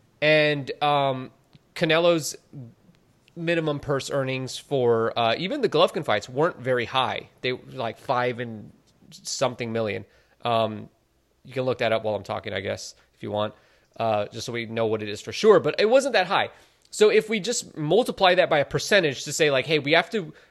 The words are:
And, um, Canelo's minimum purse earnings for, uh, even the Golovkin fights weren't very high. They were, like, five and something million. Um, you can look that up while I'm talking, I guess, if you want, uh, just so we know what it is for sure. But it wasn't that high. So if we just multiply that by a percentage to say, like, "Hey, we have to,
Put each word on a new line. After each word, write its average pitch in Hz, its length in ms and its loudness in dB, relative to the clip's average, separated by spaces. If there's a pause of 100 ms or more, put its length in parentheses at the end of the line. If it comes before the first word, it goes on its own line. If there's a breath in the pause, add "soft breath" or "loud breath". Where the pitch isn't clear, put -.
(200)
And, 151 520 2 (100)
um, 139 480 0 (460)
Canelo's 165 600 2 (1000)
minimum 165 440 -2
purse 139 300 -4
earnings 131 480 -4
for, 117 580 2
uh, 117 220 2
even 220 240 -4
the 202 80 2
Golovkin 156 340 2
fights 107 240 0
weren't 143 300 -2
very 123 280 0
high. 123 440 -2 (120)
They 127 120 -2
were, 123 60 -8 (120)
like, 117 280 -8
five 123 400 -2
and 113 320 -12 (400)
something 123 600 -4
million. 110 340 -4 (380)
Um, 110 460 -2 (560)
you 131 80 -20
can 131 120 -4
look 127 120 0
that 113 140 0
up 110 120 0
while 107 120 -2
I'm 98 80 -8
talking, 104 280 -8
I 98 100 -4
guess, 101 340 -8 (180)
if - 80 -20
you 110 80 -8
want, 104 240 -2 (460)
uh, 107 300 0
just 113 180 -10
so 120 60 -8
we 117 120 -6
know 113 220 -2
what 107 160 -2
it 107 60 -8
is 104 120 -10
for 117 100 -12
sure. 202 280 6
But - 180 -2
it 208 80 2
wasn't 262 280 4
that 190 120 2
high. 156 240 0 (400 soft breath)
So 214 220 4
if 208 180 4
we 220 100 -2
just - 380 -6
multiply 180 560 2
that 175 160 4
by 156 80 2
a 139 80 2
percentage 151 600 0
to 151 60 -8
say, 151 200 2
like, 131 160 0
"Hey, 156 100 0
we 139 140 -2
have 170 180 4
to, 175 240 -6 (180 soft breath)